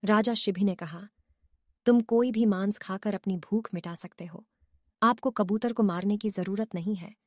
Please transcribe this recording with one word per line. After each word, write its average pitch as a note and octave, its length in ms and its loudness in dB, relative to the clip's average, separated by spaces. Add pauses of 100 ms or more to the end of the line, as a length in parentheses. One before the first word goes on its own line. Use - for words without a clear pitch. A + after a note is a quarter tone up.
राजा G#3+ 280 4
शिबी G3 300 0
ने F#3+ 120 2
कहा, E3+ 320 -12 (760)
"तुम A#3+ 160 6
कोई A#3 300 2
भी A3+ 140 2
मांस G3+ 320 2
खाकर G3 360 -6
अपनी F#3+ 240 -4
भूख G#3 360 -4
मिटा E3+ 220 -8
सकते - 300 -8
हो, F3 200 -18 (580)
आपको A#3+ 280 2
कबूतर A3 420 0
को A3+ 100 2
मारने F#3+ 340 2
की G#3+ 120 -4
जरूरत G3 460 -4
नहीं F#3 200 -4
है। F3+ 320 -14